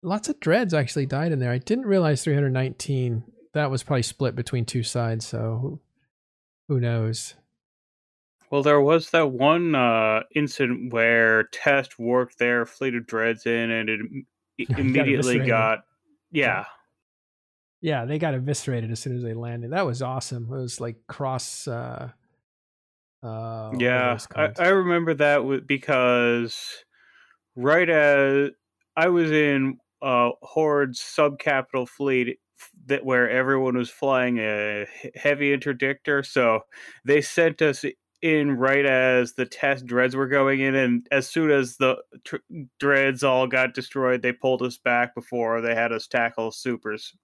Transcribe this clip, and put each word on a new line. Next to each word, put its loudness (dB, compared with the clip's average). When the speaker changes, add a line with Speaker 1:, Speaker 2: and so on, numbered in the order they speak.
Speaker 1:
lots -6
of -6
dreads 2
actually 0
died -2
in 0
there. 0
I 0
didn't -2
realize 2
three 2
hundred 2
nineteen. -2
That -2
was -2
probably 0
split -4
between -4
two -4
sides, -4
so -4
who, -8
who 0
knows? -2
Speaker 2:
Well, 0
there 6
was 2
that 2
one, 2
uh, 4
incident -2
where 4
Test 0
worked -2
their 2
fleet -6
of -6
dreads -2
in, -2
and -2
it -4
im-, -12
Speaker 1:
<laughs> -20
He -8
got -2
Speaker 2:
immediately 2
Speaker 1:
eviscerated. 0
Speaker 2:
got, 2
Speaker 1:
Yeah. 0
Speaker 2:
yeah. -2
Speaker 1:
Yeah, -4
they -4
got -2
eviscerated -4
as -8
soon -6
as -6
they -6
landed. -8
That -2
was -4
awesome. -8
It -10
was, -8
like, -8
cross, -8
uh, -10
uh, -10
what -8
are -6
Speaker 2:
Yeah, 2
Speaker 1:
those -6
Speaker 2:
I, -20
Speaker 1:
called? -2
Speaker 2:
I 4
remember 2
that 4
w-, 0
because 2
right 2
as 4
I 4
was 2
in, 2
uh, 2
Horde's 0
subcapital -2
fleet -2
f-, -20
that -2
where 2
everyone 0
was -4
flying 0
a -4
he-, -14
heavy 0
interdictor, -2
so 2
they 4
sent 0
us 0
in 2
right 2
as 2
the -2
Test -4
dreads 0
were -2
going 2
in, 0
and 0
as 0
soon 0
as 2
the 2
tr-, -12
dreads 2
all 2
got 0
destroyed, -2
they 0
pulled -2
us -6
back 0
before -4
they -2
had -2
us -6
tackle -2
supers. -8